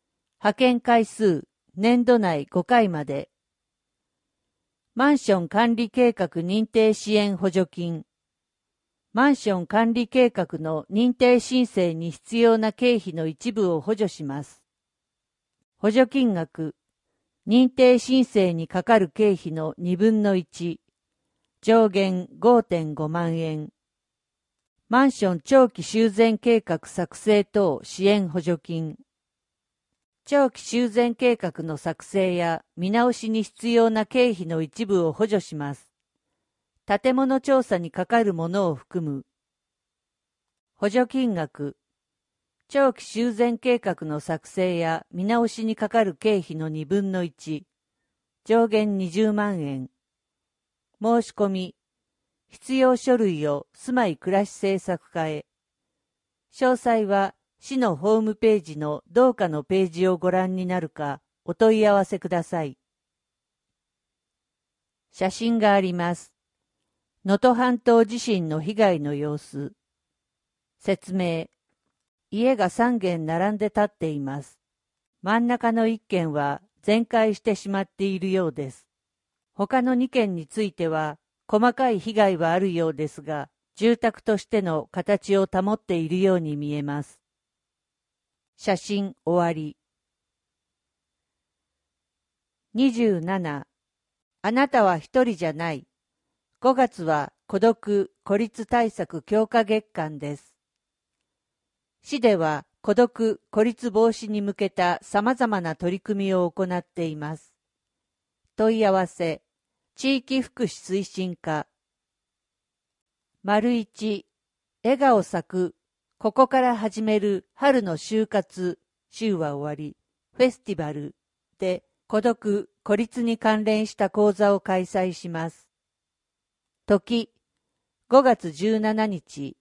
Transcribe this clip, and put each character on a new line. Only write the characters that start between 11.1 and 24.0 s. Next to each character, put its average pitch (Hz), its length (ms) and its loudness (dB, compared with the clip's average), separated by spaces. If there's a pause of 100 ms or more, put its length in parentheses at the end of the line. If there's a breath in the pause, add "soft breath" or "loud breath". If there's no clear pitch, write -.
定 247 260 4
申 254 260 0
請 175 280 -2
に 165 180 -6
必 - 240 -12
要 226 220 4
な 220 140 -2
経 247 260 0
費 180 160 -8
の 160 120 -4
一 160 240 -6
部 196 220 0
を 160 80 -2
補 180 120 -4
助 208 140 0
し - 160 -12
ま 139 220 -8
す。 - 180 -20 (1160)
補 208 120 0
助 240 180 4
金 254 260 0
額、 160 420 -6 (720)
認 254 220 4
定 254 280 6
申 254 260 2
請 190 280 2
に 165 160 -6
か 185 160 -4
か 226 140 4
る 185 100 2
経 214 240 2
費 170 180 -6
の 156 280 -6
二 175 180 -2
分 214 260 2
の 202 140 2
一、 170 440 -6 (840)
上 220 260 6
限 185 400 -2 (100)
五 233 240 6
点 160 320 -4
五 156 140 -4
万 165 300 -2
円。 156 320 -6 (1160)